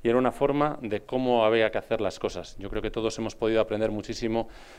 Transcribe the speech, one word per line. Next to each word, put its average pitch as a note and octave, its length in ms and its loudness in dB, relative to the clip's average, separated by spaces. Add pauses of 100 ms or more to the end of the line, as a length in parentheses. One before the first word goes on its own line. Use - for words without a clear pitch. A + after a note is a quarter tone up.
y A#2 60 2
era A#2 100 6
una B2+ 140 4
forma D3 500 0
de G#2+ 200 -4
cómo B2 420 2
había A2 260 4
que G#2 80 -2
hacer A2 220 -2
las F#2+ 180 -2
cosas. F2+ 400 -6
Yo G2+ 100 -10
creo G#2+ 140 -4
que G#2+ 80 -4
todos A2+ 280 -2
hemos A2 180 -6
podido A2 240 2
aprender G#2+ 320 0
muchísimo A2 560 -2 (300)